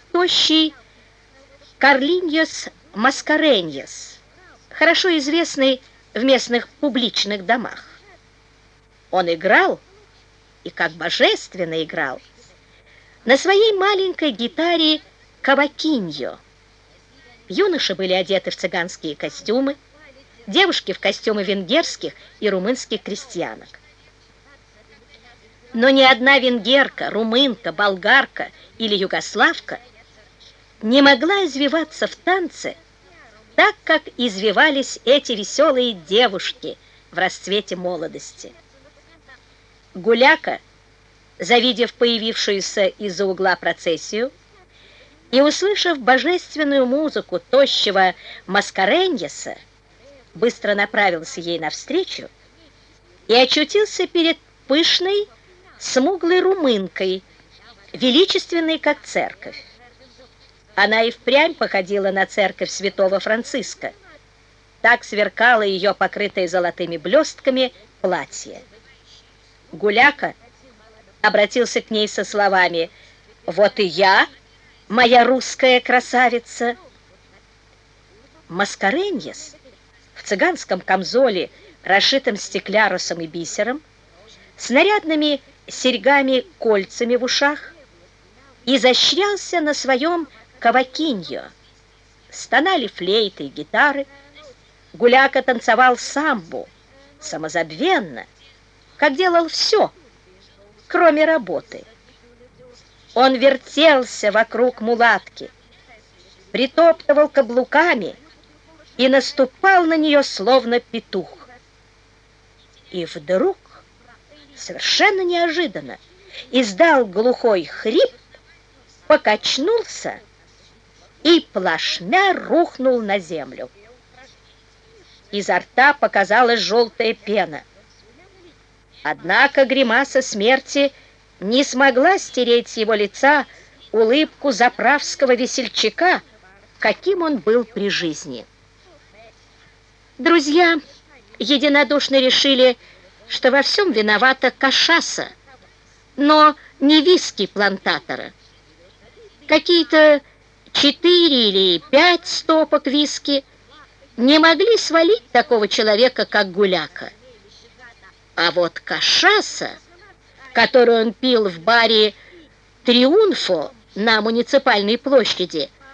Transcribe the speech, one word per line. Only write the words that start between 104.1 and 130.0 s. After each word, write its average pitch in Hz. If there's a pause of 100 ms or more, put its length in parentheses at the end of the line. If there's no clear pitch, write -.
вокруг 226
мулатки, 220 (1040)
притоптывал 294
каблуками 254 (840)
и 254
наступал 277
на 320
неё, 302
словно 233
петух. - (1400)
И 175
вдруг, 185 (960)
совершенно -
неожиданно, 320 (540)
издал 247
глухой 208
хрип, 339 (960)
покачнулся 240 (1040)
и 330
плашмя 202
рухнул 262
на 202
землю. 135 (1600)
Изо 196
рта 277
показалась 220
жёлтая 226
пена. 170 (1400)
Однако 269
гримаса 254